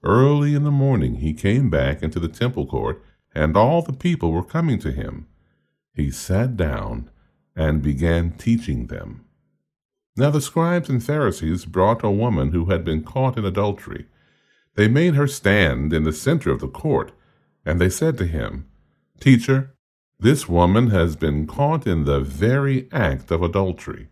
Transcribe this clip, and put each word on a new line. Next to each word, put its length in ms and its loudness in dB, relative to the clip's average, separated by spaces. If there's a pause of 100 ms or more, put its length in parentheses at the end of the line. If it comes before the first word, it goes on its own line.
Early 540 4
in 80 2
the 80 2
morning 440 0
he 160 -2
came 380 0
back 320 0
into 160 -4
the 80 -6
temple 400 -4
court, 340 -6 (320)
and 240 0
all 260 4
the 100 -8
people 400 -2
were 100 -2
coming 380 -2
to 100 -6
him. 380 -10 (640)
He 180 -4
sat 460 -2
down 520 -4 (460)
and 280 0
began 500 0
teaching 560 -2
them. 380 -14 (920)
Now 140 4
the 100 0
scribes 480 0
and 120 0
Pharisees 680 -2
brought 360 0
a 80 0
woman 400 0
who 140 0
had 200 -2
been 200 -2
caught 340 -2
in 60 -4
adultery. 640 -4 (680)
They 120 6
made 260 4
her 140 4
stand 640 2
in 100 2
the 100 0
center 380 -2
of 80 0
the 80 -8
court, 460 -4 (520)
and 160 0
they 80 4
said 300 0
to 80 0
him, 400 -6 (540)
"Teacher, 560 4 (420)
this 300 2
woman 420 4
has 240 2
been 320 -2
caught 400 -2
in 200 0
the 120 0
very 720 0
act 400 -2
of 100 0
adultery. 720 -4